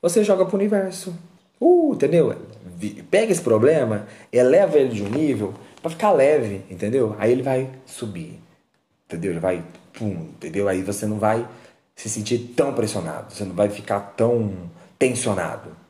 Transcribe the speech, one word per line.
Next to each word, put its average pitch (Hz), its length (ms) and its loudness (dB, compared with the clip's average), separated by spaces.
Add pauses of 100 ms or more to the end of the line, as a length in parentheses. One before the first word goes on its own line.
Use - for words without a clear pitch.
Você - 220 2
joga 190 220 4
pro 180 100 -4
universo. 190 580 -2 (460)
Uh, 330 340 6
entendeu? 151 420 2 (420)
Vi-, 104 260 -10
pega 214 280 2
esse 180 100 0
problema, 113 680 2 (240)
eleva 127 460 6
ele 131 160 4
de 107 100 -4
um 202 60 -6
nível 117 440 -2 (280)
pra 165 100 -6
ficar 202 200 0
leve, 131 580 2
entendeu? 107 500 -2
Aí 113 120 2
ele 127 120 0
vai 131 260 -2 (160)
subir, 87 560 -12 (640)
entendeu? 90 260 -6
Ele 82 80 -4
vai, 87 240 -2 (300)
pum, 107 180 -6
entendeu? 87 580 -6
Aí 92 120 -2
você 101 240 -6
não 107 140 -4
vai 113 280 0 (480)
se - 140 -12
sentir 113 460 -4
tão 139 180 0
pressionado, 92 600 -6
você - 100 -10
não 92 100 -10
vai 101 160 2
ficar 101 300 -6 (160)
tão 113 380 0 (440)
tensionado. 98 760 -2 (180)